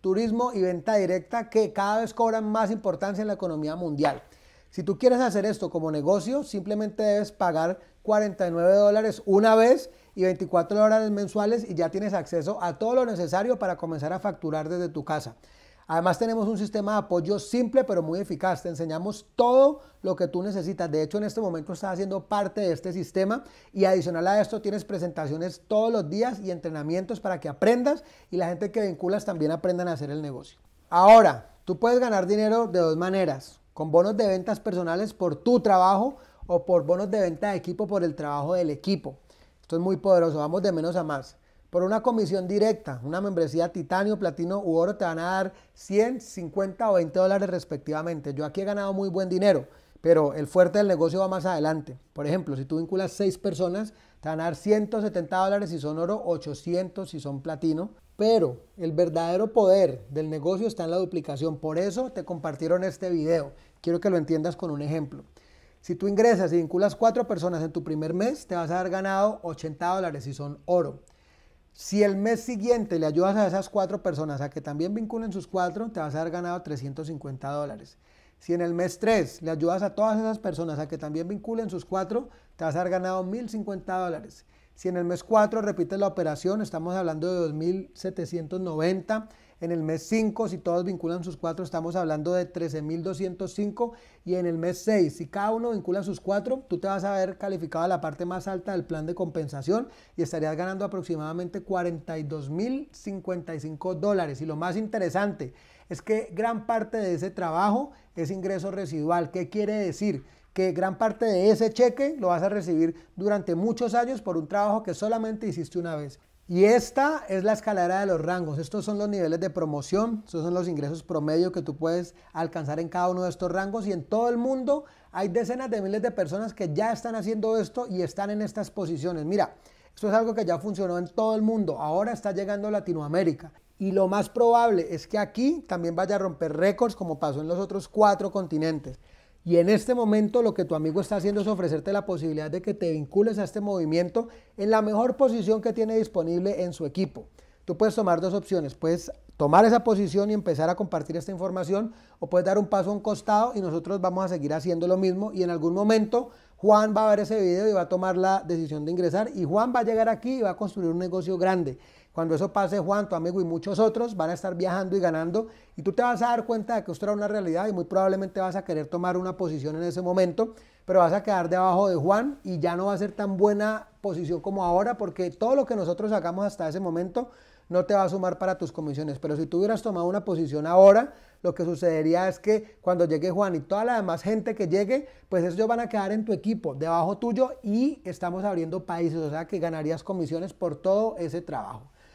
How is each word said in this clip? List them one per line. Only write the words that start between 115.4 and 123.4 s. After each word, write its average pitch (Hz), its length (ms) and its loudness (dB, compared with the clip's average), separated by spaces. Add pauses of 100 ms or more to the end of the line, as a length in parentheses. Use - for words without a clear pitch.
hiciste 156 300 -6
una 170 180 -4
vez. 147 240 -12 (260)
Y 175 180 6
esta 262 640 4
es 190 140 -2
la 214 120 2
escalera 190 460 0
de 202 60 -2
los 175 140 0
rangos. 160 380 -4
Estos 160 260 -6
son 208 140 -4
los 208 100 -2
niveles 170 320 0
de 185 80 -2
promoción, 180 800 -2
estos 160 180 -6
son 175 80 -2
los 180 160 0
ingresos 151 340 -4
promedio 160 500 0
que 165 100 -4
tú 143 120 -6
puedes 170 400 -2 (200)
alcanzar 160 460 -4
en 170 100 -6
cada 180 180 0
uno 180 140 -2
de 180 80 -2
estos 180 200 -4